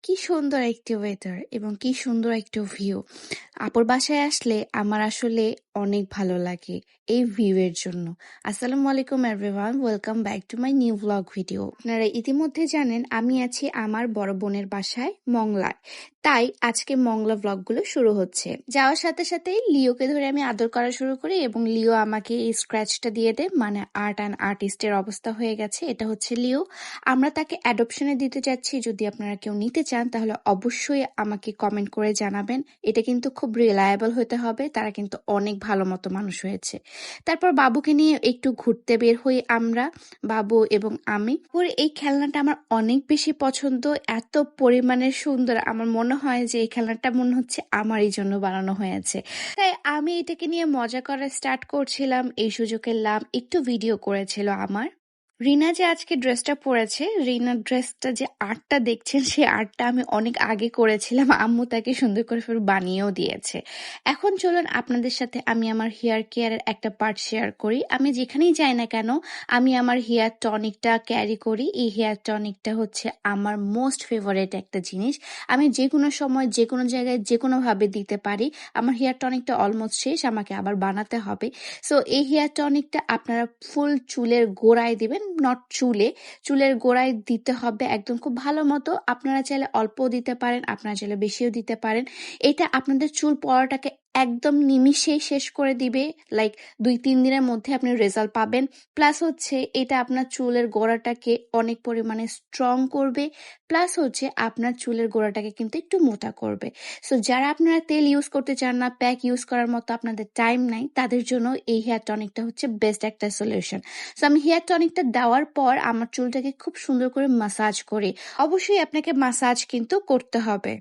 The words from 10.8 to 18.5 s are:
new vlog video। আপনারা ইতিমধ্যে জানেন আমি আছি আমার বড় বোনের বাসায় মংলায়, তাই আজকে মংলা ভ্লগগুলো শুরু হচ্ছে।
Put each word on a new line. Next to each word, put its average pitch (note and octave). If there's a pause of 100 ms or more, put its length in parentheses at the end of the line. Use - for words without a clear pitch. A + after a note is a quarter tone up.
new A#3
vlog G3+ (120)
video। F#3+ (160)
আপনারা A3+ (140)
ইতিমধ্যে D4+
জানেন B3 (160)
আমি B3
আছি B3 (200)
আমার G#3+
বড় G#3
বোনের G3+
বাসায় A3 (220)
মংলায়, G#3+ (440)
তাই C4 (160)
আজকে A#3+
মংলা A3
ভ্লগগুলো G3+
শুরু A#3
হচ্ছে। - (120)